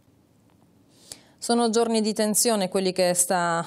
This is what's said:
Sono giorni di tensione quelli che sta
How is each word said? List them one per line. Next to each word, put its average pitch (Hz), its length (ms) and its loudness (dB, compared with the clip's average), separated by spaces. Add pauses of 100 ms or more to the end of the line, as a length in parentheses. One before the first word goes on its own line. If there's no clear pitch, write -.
(1400)
Sono 233 280 0
giorni 226 320 2
di 214 100 0
tensione 214 560 0
quelli 190 240 0
che 180 220 2
sta 170 540 0